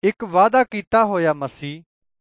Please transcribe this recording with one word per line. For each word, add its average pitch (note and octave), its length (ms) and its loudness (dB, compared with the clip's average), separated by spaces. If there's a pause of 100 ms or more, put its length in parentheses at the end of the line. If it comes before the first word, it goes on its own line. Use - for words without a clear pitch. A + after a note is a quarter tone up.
ਇੱਕ G#3 200 -4
ਵਾਅਦਾ G#3+ 400 2
ਕੀਤਾ A3 420 0
ਹੋਇਆ F3 280 0
ਮਸੀਹ। D3 500 -10 (380)